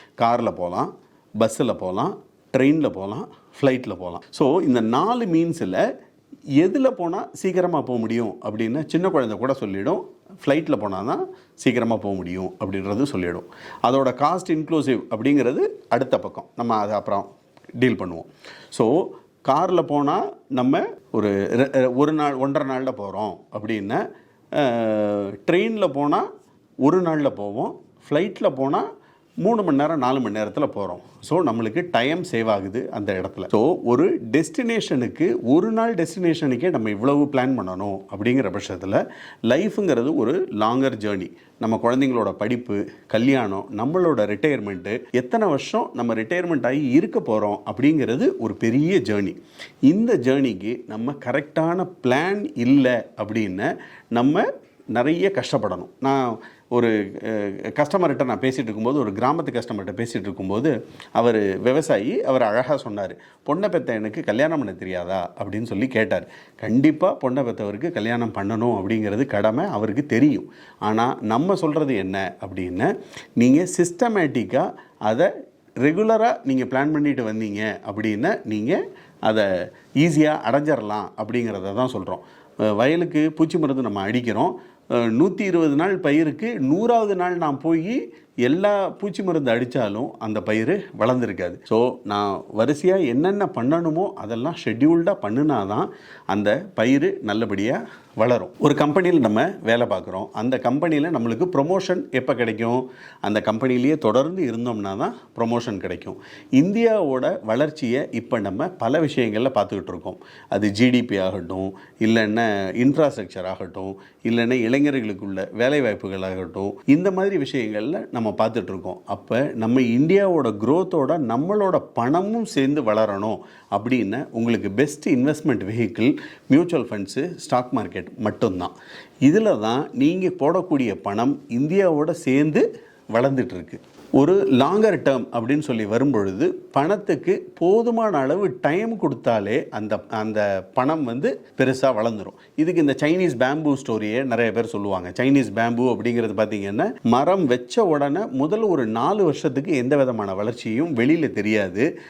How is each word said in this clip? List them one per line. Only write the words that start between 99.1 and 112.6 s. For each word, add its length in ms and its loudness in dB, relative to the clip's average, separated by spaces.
நம்ம 300 4
வேலை 240 2
பார்க்குறோம், 460 -6
அந்த 260 -2
கம்பெனியில் 580 0
நம்மளுக்கு 340 0
ப்ரமோஷன் 600 0
எப்போ 220 0
கிடைக்கும்? 560 0
அந்த 240 0
கம்பெனிலேயே 520 2
தொடர்ந்து 540 2
இருந்தோம்னா 460 -4
தான் 180 -4
ப்ரமோஷன் 420 -2
கிடைக்கும். 400 -8
இந்தியாவோட 920 2
வளர்ச்சியை 680 0
இப்போ 280 -4
நம்ம 280 -4
பல 320 -2
விஷயங்கள்ல 560 0
பார்த்துக்கிட்டு 320 -2
இருக்கோம். 300 -10
அது 220 0
ஜி 180 4
டி 140 4
பி 140 -2
ஆகட்டும், 600 -4
இல்லைன்னா 760 2